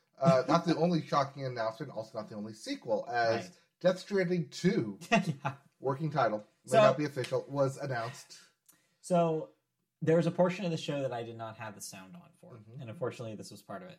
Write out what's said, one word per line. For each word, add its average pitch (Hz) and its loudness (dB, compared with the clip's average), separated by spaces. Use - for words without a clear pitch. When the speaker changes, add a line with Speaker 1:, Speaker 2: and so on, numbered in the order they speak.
Speaker 1:
Uh, 131 6
not 170 4
the 165 0
Speaker 2:
<laughs> - 0
Speaker 1:
only 165 2
shocking 139 -2
announcement, 117 -6
also 110 -10
not 104 -8
the 113 -14
only 107 -10
sequel, 127 -4
as 117 2
Speaker 2:
Right. 92 -6
Speaker 1:
Death 180 2
Stranding 180 0
two, 160 0
Speaker 2:
<laughs> - -20
Yeah. 147 0
Speaker 1:
working 135 -2
title, 117 2
may 123 -14
Speaker 2:
So 214 8
Speaker 1:
not - 8
be 151 0
official, 127 -4
was 139 0
announced. 127 -8
Speaker 2:
So, 170 2
there 160 4
was 160 4
a - 4
portion 180 2
of 170 0
the 160 0
show 143 -4
that 131 -2
I 117 -6
did 113 -10
not 110 -10
have 110 -10
the 98 -18
sound 92 -16
on 87 -20
for, - -20
Speaker 1:
Mm-hmm. 113 -18
Speaker 2:
and 117 -12
unfortunately 113 -6
this - -14
was 101 -16
part 95 -12
of 90 -16
it. - -20